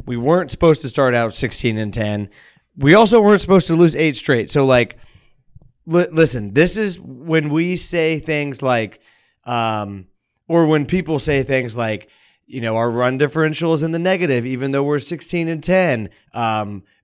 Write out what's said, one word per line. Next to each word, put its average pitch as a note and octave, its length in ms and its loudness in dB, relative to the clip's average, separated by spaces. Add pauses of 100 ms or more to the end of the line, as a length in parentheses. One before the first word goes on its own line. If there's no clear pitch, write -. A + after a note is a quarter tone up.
We B2 120 -6
weren't D3+ 340 0
supposed D#3+ 300 2
to C3 80 -10
start C3 240 2
out A#2 200 0
sixteen A#2 440 -4
and G#2+ 160 -6
ten. G#2 360 -4 (480)
We C#3 180 4
also A3 260 6
weren't G#3 200 6
supposed F#3 260 4
to E3 80 0
lose E3 200 6
eight D3+ 200 0
straight. B2 340 0
So, C#3+ 160 2
like, B2 320 2 (880)
li-, E3+ 260 2
listen, A#2+ 440 0
this F3 200 2
is G3 240 -4
when D3+ 500 -4
we E3+ 260 -2
say D#3+ 420 -2
things C#3+ 460 -6
like, A#2 360 -2 (460)
um, G#2+ 640 -6 (400)
or E3 180 4
when D3+ 220 0
people D#3+ 320 -2
say C3+ 240 -2
things B2 340 -4
like, A2 320 -6 (380)
you B2 140 -10
know, A2+ 140 -2
"Our A#2 140 0
run B2 300 0
differential D#3 560 0
is D3 80 -2
in D#3+ 80 -4
the E3 80 -4
negative, E3+ 480 0
even C3 240 -4
though C#3 120 0
we're D3 160 0
sixteen E3 480 -6
and E3 160 -6
ten." E3+ 460 0 (240)
Um, G#2+ 500 -4 (200)